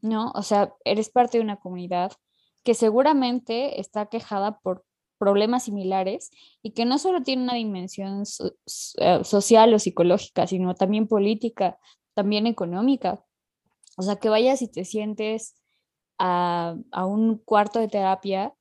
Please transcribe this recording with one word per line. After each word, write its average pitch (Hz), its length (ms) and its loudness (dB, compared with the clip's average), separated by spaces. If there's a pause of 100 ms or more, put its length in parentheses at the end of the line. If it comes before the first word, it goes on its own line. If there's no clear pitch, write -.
¿no? 220 340 -2
O 208 80 -4
sea, 202 320 2 (100)
eres 214 260 0
parte 240 280 4
de 226 60 2
una 208 160 -6
comunidad 180 520 -6 (520)
que 233 100 2
seguramente 247 1040 2
está 208 220 -6
aquejada 208 580 -4
por 185 240 -6 (340)
problemas 214 460 2
similares 190 680 -4 (320)
y 214 100 -10
que 233 120 -2
no 254 140 0
solo 370 240 0
tiene 254 220 -2
una 247 100 -2
dimensión 196 720 -6
so-, - 260 -8 (140)
so-, - 340 -10
eh, 175 240 4
social 220 500 6
o 214 40 4
psicológica, 175 680 0
sino 180 280 -2
también 208 320 0
política, 214 720 -2 (360)
también 208 320 0
económica. 202 800 -2 (720)
O 185 60 -8
sea, 202 140 -2
que 220 120 -2
vayas 247 320 2
y 240 80 -4
te - 160 -10
sientes 214 680 -6 (640)
a, 175 580 -2 (140)
a 185 160 -4
un 220 320 0
cuarto 208 400 0
de 220 100 0
terapia 190 720 -2